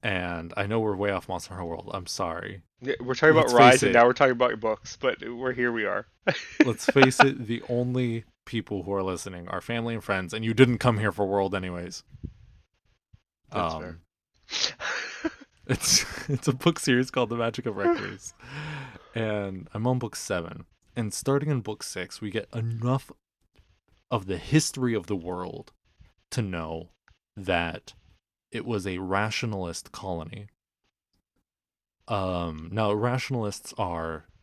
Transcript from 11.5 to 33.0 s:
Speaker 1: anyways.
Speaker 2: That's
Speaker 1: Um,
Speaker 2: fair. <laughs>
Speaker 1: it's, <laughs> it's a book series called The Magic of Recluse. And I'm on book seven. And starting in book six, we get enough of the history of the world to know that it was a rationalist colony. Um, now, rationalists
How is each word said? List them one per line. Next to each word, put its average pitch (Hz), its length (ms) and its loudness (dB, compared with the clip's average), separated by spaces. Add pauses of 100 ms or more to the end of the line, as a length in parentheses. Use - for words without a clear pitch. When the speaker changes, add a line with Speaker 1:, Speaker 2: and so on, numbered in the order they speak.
Speaker 1:
anyways. 90 480 -6 (1500)
Speaker 2:
That's 87 220 -2
Speaker 1:
Um, 80 80 -6
Speaker 2:
fair. - 920 -8 (720)
<laughs> - 260 -20
Speaker 1:
it's, - 380 2 (100)
<laughs> - 140 -10
it's 139 180 -2
a 135 60 4
book 156 240 2
series 127 320 2
called 120 200 0
The 120 80 -2
Magic 117 280 -2
of 107 100 -4
Recluse. 101 600 -2 (800)
And 101 580 -4
I'm 107 140 -2
on 127 100 2
book 117 180 -6
seven. - 500 -4 (300)
And 110 160 -4
starting 139 380 0
in 131 120 0
book 104 200 -8
six, - 400 -10
we 107 80 -6
get 107 240 -4
enough 117 580 -2 (1000)
of 98 160 0
the 92 100 -2
history 127 560 2
of 95 140 -2
the 104 80 -2
world 90 580 -8 (580)
to 127 100 -2
know 85 480 -6 (460)
that 87 580 -2 (580)
it - 140 -6
was 101 220 -2
a 92 120 -2
rationalist 98 920 -2
colony. 92 560 -8 (1600)
Um, 87 640 -4
now, 104 220 0
rationalists 120 840 -2